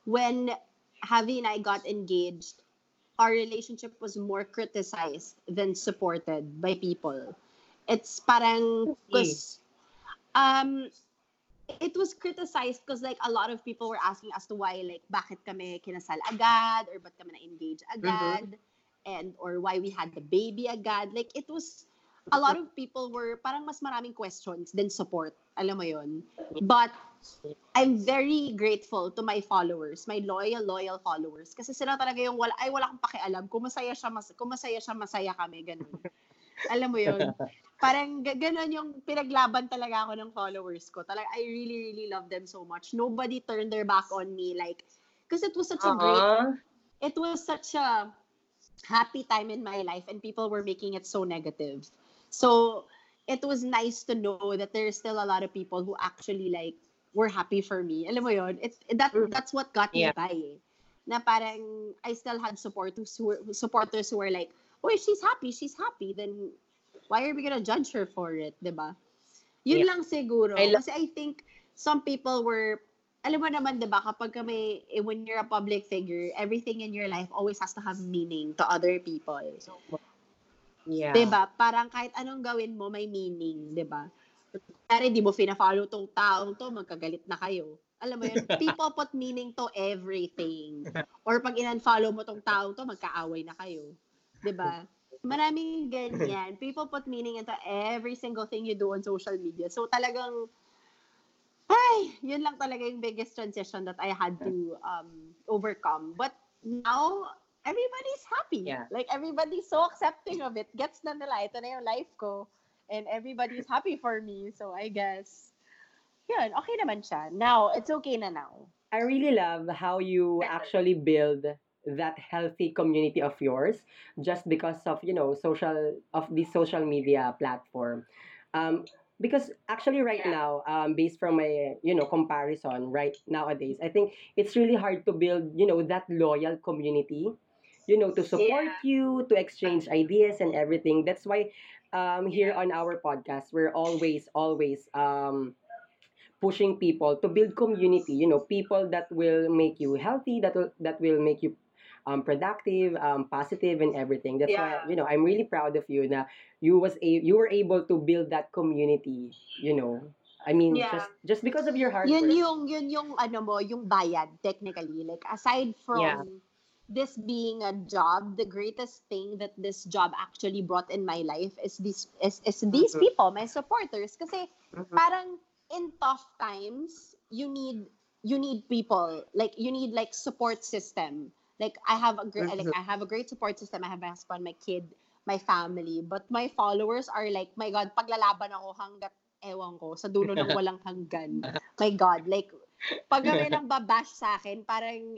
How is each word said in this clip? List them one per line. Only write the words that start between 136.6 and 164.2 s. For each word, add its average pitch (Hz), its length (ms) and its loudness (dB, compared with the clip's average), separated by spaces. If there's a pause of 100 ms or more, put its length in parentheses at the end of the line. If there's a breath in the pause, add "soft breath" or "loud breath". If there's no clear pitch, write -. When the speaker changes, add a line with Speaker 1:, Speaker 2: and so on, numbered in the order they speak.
Speaker 2:
community, 147 720 -2 (560 soft breath)
you 208 100 8
know, 196 140 4
to 180 100 2
support 247 460 2
Speaker 1:
Yeah. - 160 -8
Speaker 2:
you, 262 460 2
to 214 40 8
exchange 180 540 2
ideas 196 560 6
and 156 100 0
everything. 156 540 4
That's 180 180 -2
why, 208 240 0 (460 loud breath)
um, 185 340 0
here 196 240 4
Speaker 1:
Yeah. 185 80 0
Speaker 2:
on 185 80 2
our 170 300 -2
podcast, 139 500 -4
we're 160 240 2
always, 165 540 0 (100)
always, 156 560 0
um, 139 600 0 (880 soft breath)
pushing 196 360 4
people 160 440 4
to 190 80 4
build 214 240 6
community, 185 600 4
you 151 120 6
know, 151 160 8
people 196 480 2
that 175 200 -2
will 165 400 4
make 160 280 4
you 139 160 2
healthy, 233 480 0
that 185 120 4
will, 180 160 2 (120)
that 160 180 -2
will 156 220 6
make 151 200 2
you, 160 120 0 (520 soft breath)
um, 139 200 0
productive, 185 720 0
um, 143 320 0
positive 156 500 0
and 151 140 4
everything. 131 480 -2
That's 143 80 4
why, 156 320 0
Speaker 1:
Yeah. 151 80 -10
Speaker 2:
you 185 80 0
know, - 80 2
I'm 151 160 4
really 208 240 4
proud 151 320 0
of - 80 -4
you 139 240 2
na 135 160 0 (320 loud breath)
you 175 240 8
was 185 160 0
a-, 165 240 4
you 196 160 8
were 226 80 8
able 190 400 4
to 180 120 4
build 156 320 2
that 156 200 -2
community, 147 800 2 (320)
you 147 120 2
know. 123 280 -2 (400)
I 151 80 -4
mean, 165 240 6
Speaker 1:
Yeah. 240 160 2
Speaker 2:
just, 165 200 -4 (140)
just 214 220 0
because 294 240 0
of 262 80 0
your 254 160 2
hard 202 160 2
Speaker 1:
Yun 320 160 6
Speaker 2:
work. 311 80 6
Speaker 1:
yung, 330 320 4
yun 294 240 -2
yung, 294 180 -4 (140)
ano 226 200 -2
mo, 208 200 0
yung 226 240 -6
bayad, 175 400 2 (160)